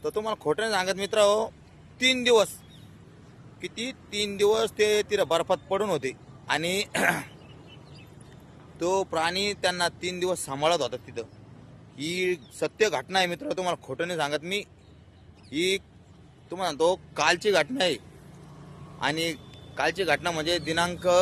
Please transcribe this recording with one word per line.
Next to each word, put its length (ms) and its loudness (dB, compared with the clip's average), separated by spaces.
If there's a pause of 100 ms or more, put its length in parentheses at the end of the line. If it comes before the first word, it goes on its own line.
तर 40 -4
तुम्हाला 340 -4
खोटं 200 0
नाही 120 -2
सांगत 240 0
मित्रा, 240 2
हो, 300 4 (480)
तीन 240 2
दिवस, 240 6 (1120)
किती, 300 -8
तीन 440 -6
दिवस 340 2
ते 320 2
तिथं 260 0
बर्फात 280 2
पडून 320 -2
होते 240 -2 (360)
आणि 340 0
<clears throat> 2000 -8
तो 240 0
प्राणी 480 -2
त्यांना 360 0
तीन 320 -6
दिवस 240 -2
सांभाळत 360 2
होता 160 -4
तिथं. 260 -12 (760)
ही 360 -2 (260)
सत्य 300 0
घटना 280 -2
आहे 80 4
मित्र, 260 -6
तुम्हाला 340 -4
खोटं 200 -6
नाही 120 -4
सांगत 240 -2
मी. 220 -6 (800)
ही 340 -2 (720)
तुम्हाला 180 -4
सांगतो, 260 2
कालची 560 0
घटना 340 2
आहे 120 2 (1040)
आणि 340 -2 (440)
कालची 260 0
घटना 260 0
म्हणजे 280 -2
दिनांक 500 -2 (140)